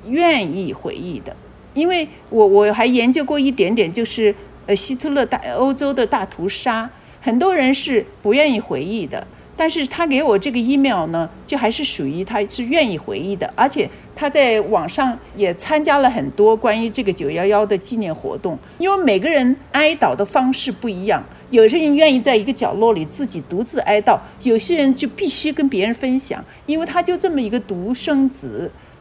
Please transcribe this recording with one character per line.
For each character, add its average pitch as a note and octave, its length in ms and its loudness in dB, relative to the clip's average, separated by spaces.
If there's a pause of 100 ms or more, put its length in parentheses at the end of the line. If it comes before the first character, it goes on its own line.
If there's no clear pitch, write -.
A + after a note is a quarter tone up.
愿 B3+ 500 0
意 F#3 160 -6
回 - 220 -10
忆 E3 260 -10
的。 - 160 -14 (380)
因 D#4 120 0
为 E4+ 220 0 (220)
我， G#3+ 160 6
我 G#3 260 6
还 A3+ 140 2
研 B3 260 2
究 D4+ 100 0
过 D4 160 -2
一 C#4 120 2
点 G#3+ 240 0
点， F3+ 180 0
就 A#3 100 -2
是， A3 320 0 (300)
呃， G3+ 100 0
希 B3+ 220 -2
特 D4+ 140 -6
勒 C#4 160 2
大， - 120 -2 (200)
欧 C4+ 160 2
洲 C#4 180 -2
的 B3+ 140 0
大 A3 180 -2
屠 F3 240 -6
杀， A3+ 420 -4 (300)
很 A#3+ 180 0
多 F#4 160 4
人 C4+ 200 2
是 C4 320 0 (160)
不 G#3 100 2
愿 D4 180 4
意 A#3 80 0
回 C#3 240 -6
忆 F#3+ 240 -6
的， - 200 -10 (280)
但 D#4+ 140 0
是 D#4+ 180 -2
他 E4+ 200 -4
给 C#4 160 0
我 A3+ 160 4
这 G3+ 120 -2
个 A#3+ 80 -2
email B3 500 2
呢， E3 200 -2 (160)
就 C#4+ 140 -4
还 A3+ 120 0
是 C#4+ 140 -6
属 - 220 -6
于 D#3+ 180 -6
他 G#3+ 220 -4
是 A#3+ 180 -8
愿 C4+ 260 0
意 E3+ 60 -4
回 C#3+ 220 -8
忆 F#3+ 180 -6
的， - 180 -6
而 B3 140 2
且 C4+ 220 -4 (240)
他 D4 160 -4
在 B3+ 320 2
网 F#3 260 0
上 B3+ 300 -2 (180)
也 F#3+ 160 0
参 D4+ 320 -2
加 D4 140 4
了 C4 100 4
很 C#3 220 -2
多 A3 260 4
关 A3 260 0
于 A#3 60 -4
这 - 160 -6
个 G3 80 0
九 D3+ 180 -6
幺 E3 140 -2
幺 G#3 220 4
的 G3+ 100 0
纪 G#3 220 -6
念 F3 160 -4
活 - 240 -8
动。 C#4 200 -6 (200)
因 F#4 120 0
为 G4 140 2
每 G3+ 160 4
个 B3 80 -2
人 C4+ 260 2 (180)
哀 D4+ 240 2
悼 D#3+ 200 2
的 G3+ 80 -2
方 B3+ 260 0
式 C4 220 -4
不 A#3 160 -8
一 F#3 160 -6
样， - 180 0 (280)
有 A3 180 8
些 C#4+ 100 2
人 D4+ 160 2
愿 D4+ 200 6
意 B3+ 40 2
在 B3+ 160 2
一 G#3+ 80 2
个 A3+ 80 -2
角 A#3 220 -2
落 A3 220 2
里 D#3+ 100 -2
自 B3+ 220 -6
己 E3+ 240 -8
独 F#3 120 -2
自 B3 180 -4
哀 G#3 200 2
悼， G#3 180 4 (240)
有 A3+ 140 4
些 E4 220 0
人 C4+ 160 4
就 C4+ 140 -2
必 F#4+ 200 -4
须 D4+ 240 -2
跟 C#4 160 2
别 G3 160 0
人 A3+ 80 0
分 B3+ 260 -2
享， - 240 -6 (220)
因 D#4 160 -2
为 E4 60 -4
他 F4 160 -2
就 F4+ 160 0
这 F#4 120 0
么 D4 80 -2
一 A3+ 120 -2
个 A#3 100 -2
独 G3 320 -6
生 C4+ 380 0
子， C3 400 -8 (300)